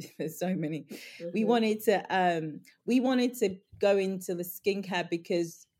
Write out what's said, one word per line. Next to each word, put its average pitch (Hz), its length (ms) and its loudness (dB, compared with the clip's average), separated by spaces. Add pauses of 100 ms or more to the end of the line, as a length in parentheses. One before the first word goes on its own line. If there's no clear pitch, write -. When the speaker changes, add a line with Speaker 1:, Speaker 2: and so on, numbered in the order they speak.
(180)
Speaker 1:
there's 151 200 -6
so 185 160 -2
many. 156 320 -4 (480)
We 220 100 2
Speaker 2:
Mm-hmm. - 0 -
Speaker 1:
wanted 220 400 2
to, 196 260 2
um, 170 500 2 (260)
we 247 140 4
wanted 247 400 2
to 190 180 0 (200)
go 202 200 4
into 190 360 -2
the 175 100 -4
skincare 190 680 -2
because 170 560 -2 (140)